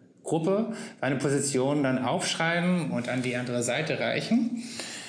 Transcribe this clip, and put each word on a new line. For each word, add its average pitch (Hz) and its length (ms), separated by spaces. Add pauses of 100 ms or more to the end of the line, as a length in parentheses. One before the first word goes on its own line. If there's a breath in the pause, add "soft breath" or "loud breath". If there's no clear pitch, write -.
(220)
Gruppe 196 500 (280 loud breath)
seine 135 160
Position 139 640
dann 127 220
aufschreiben 170 880
und 120 180
an 127 140
die 120 140
andere 123 260
Seite 127 380
reichen. 156 640 (460 loud breath)